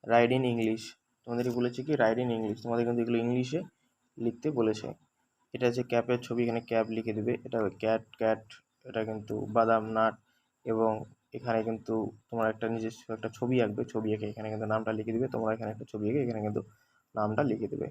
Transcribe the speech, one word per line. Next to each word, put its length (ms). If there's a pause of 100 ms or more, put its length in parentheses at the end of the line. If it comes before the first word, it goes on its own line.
"Write 280
in 120
English।" 380 (440)
তোমাদেরকে 260
বলেছে 320
কি, 100
"Write 260
in 100
English।" 340
তোমাদের 220
কিন্তু 160
এগুলো 160
ইংলিশে 440 (560)
লিখতে 340
বলেছে। 420 (600)
এটা 140
হচ্ছে 160
ক্যাপের 360
ছবি, 240
এখানে 160
ক্যাপ 300
লিখে 240
দেবে। 320
এটা 240 (100)
ক্যাট, 220 (160)
ক্যাট, 260 (420)
এটা 200
কিন্তু 400
বাদাম, 400
নাট 300 (500)
এবং 380 (300)
এখানে 300
কিন্তু 480 (200)
তোমরা 180
একটা 200
নিজস্ব 440
একটা 200
ছবি 280
আঁকবে, 240
ছবি 280
এঁকে 120
এখানে 240
কিন্তু 160
নামটা 260
লিখে 200
দিবে। 160
তোমরা 260
এখানে 180
একটা 160
ছবি 220
এঁকে 140
এখানে 180
কিন্তু 200 (540)
নামটা 280
লিখে 240
দেবে 240